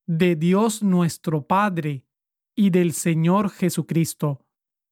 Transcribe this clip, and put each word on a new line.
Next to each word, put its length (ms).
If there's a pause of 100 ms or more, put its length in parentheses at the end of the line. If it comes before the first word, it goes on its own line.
de 300
Dios 460
nuestro 640
Padre 580 (520)
y 140
del 220
Señor 580
Jesucristo. 960 (480)